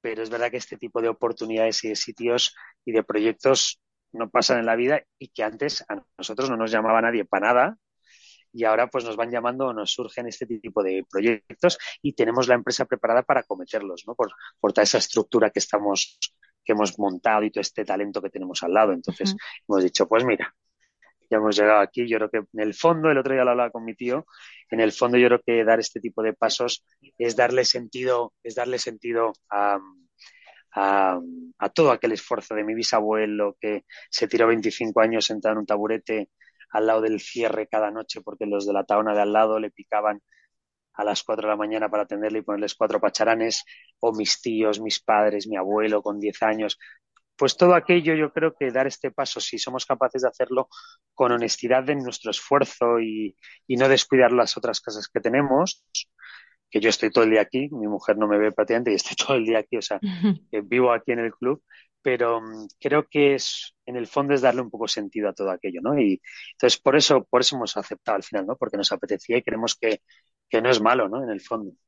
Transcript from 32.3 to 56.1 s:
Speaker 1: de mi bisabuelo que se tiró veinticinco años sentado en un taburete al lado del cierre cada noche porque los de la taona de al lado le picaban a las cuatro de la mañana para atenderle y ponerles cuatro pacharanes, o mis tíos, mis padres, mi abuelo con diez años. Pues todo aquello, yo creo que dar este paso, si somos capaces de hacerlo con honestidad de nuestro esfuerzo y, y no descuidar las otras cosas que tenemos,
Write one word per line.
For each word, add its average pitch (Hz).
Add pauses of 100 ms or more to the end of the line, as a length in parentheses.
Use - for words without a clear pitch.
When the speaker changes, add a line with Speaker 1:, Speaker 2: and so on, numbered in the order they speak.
Speaker 1:
de 107
mi 110
bisabuelo 107
que 107 (240)
se -
tiró 113
veinticinco 113
años 110
sentado 110
en 110
un 104
taburete 107 (420)
al 110
lado 113
del 110
cierre 110
cada 107
noche 110
porque 104
los 101
de 101
la 98
taona 107
de 104
al 104
lado 110
le 107
picaban 104 (720)
a 104
las 104
cuatro 110
de 107
la 104
mañana 107
para 107
atenderle 107
y -
ponerles 104
cuatro 104
pacharanes, 113 (360)
o 117
mis 107
tíos, 110
mis 110
padres, 104
mi 107
abuelo 104
con 104
diez 101
años. 110 (560)
Pues 131
todo 180
aquello, 165
yo 151
creo 156
que 131
dar 131
este -
paso, 127
si 110
somos 127
capaces 127
de 127
hacerlo 127 (440)
con 120
honestidad 120
de 143
nuestro 123
esfuerzo 120
y, 107 (300)
y 131
no 131
descuidar 131
las 123
otras 113
cosas 107
que -
tenemos, 139 (840)